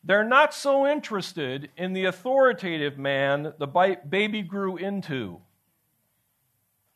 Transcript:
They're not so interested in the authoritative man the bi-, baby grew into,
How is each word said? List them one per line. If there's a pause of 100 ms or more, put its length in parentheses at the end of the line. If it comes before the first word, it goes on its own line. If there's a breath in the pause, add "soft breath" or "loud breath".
They're
not
so
interested
in
the
authoritative
man
the
bi-,
baby
grew
into, (1500)